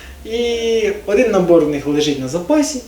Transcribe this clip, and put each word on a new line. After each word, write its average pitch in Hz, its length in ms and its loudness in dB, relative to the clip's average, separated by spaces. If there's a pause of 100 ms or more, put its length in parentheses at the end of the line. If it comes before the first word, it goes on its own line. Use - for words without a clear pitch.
(260)
І 226 640 -2 (140)
один 214 260 2
набор 175 340 4
в 147 40 0
них 143 180 -4
лежить 147 320 0
на 131 80 -6
запасі, 254 600 -2